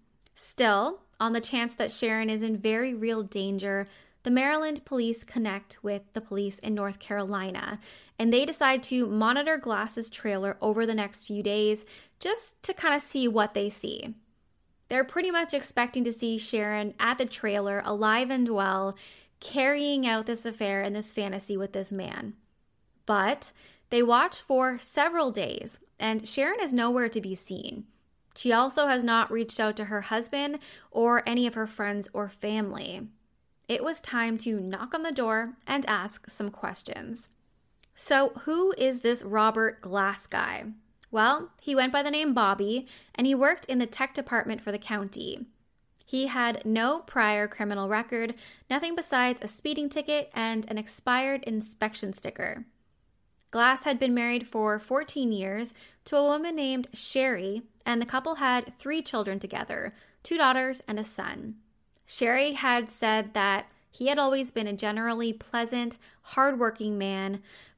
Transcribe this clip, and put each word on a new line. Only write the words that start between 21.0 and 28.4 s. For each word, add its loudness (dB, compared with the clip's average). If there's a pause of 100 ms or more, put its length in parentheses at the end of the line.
fantasy -4
with -4
this -4
man. -6 (680)
But 2 (380)
they 4
watch 6
for 2
several 2
days, -4 (200)
and 0
Sharon 0
is 0
nowhere 2
to -2
be -6
seen. -10 (500)
She 2